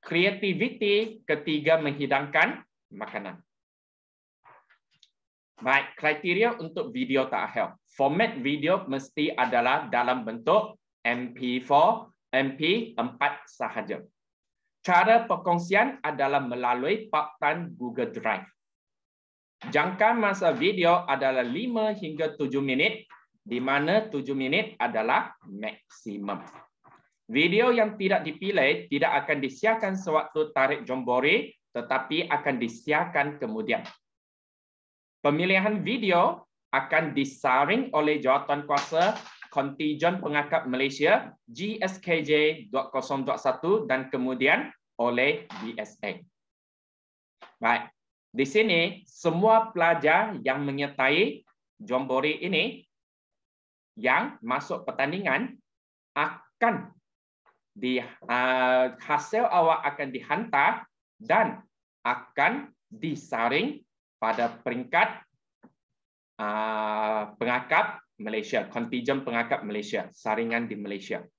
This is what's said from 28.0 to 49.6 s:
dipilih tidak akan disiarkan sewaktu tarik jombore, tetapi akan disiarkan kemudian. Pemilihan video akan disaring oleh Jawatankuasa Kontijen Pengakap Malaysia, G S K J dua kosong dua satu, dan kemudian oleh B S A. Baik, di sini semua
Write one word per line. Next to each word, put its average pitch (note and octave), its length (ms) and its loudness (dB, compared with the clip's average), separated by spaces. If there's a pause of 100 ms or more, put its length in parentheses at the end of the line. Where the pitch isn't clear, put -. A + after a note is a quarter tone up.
dipilih D#3 640 0
tidak D3 400 0
akan C#3+ 160 0
disiarkan G3 560 0
sewaktu D#3 560 -2
tarik C3+ 320 2
jombore, C3 720 0 (160)
tetapi C3+ 560 -2
akan C#3+ 240 0
disiarkan D3 880 -2
kemudian. A2 400 -4 (1400)
Pemilihan F#3+ 640 2
video G#3 640 2 (240)
akan D3 400 0
disaring C#3 800 0
oleh D3+ 320 2
Jawatankuasa D3 960 2 (320)
Kontijen D3+ 720 -2
Pengakap D3 480 0
Malaysia, C#3 640 2 (160)
G G3+ 320 -6
S F#3+ 160 -4
K E3 240 0
J D3 80 -4 (400)
dua C3 240 -4
kosong C3+ 320 -2
dua C3+ 80 0
satu, D#3+ 560 0
dan C3 160 0
kemudian C3 640 0 (300)
oleh B2 480 0 (100)
B A2+ 220 -8
S - 260 -12
A. G2 80 -6 (1400)
Baik, - 320 0 (400)
di C3+ 160 0
sini G3 340 4 (280)
semua G#3+ 640 4